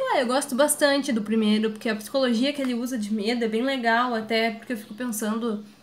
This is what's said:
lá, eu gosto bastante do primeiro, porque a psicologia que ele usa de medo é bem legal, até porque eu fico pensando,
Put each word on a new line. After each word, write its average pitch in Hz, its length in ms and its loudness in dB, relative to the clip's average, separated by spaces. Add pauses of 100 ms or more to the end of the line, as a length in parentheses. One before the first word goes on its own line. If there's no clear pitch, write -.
lá, 359 100 2
eu 247 80 2
gosto 269 280 0
bastante 285 580 2
do 214 80 0
primeiro, 214 480 2
porque 214 180 -6
a 220 80 0
psicologia 254 560 0
que 285 100 -4
ele 254 120 0
usa 247 240 -4
de 208 160 -2
medo 226 320 0
é - 20 2
bem 220 140 0
legal, 247 520 2
até 226 380 0
porque 220 220 -8
eu 226 40 -4
fico 208 180 -14
pensando, 220 680 -4 (200)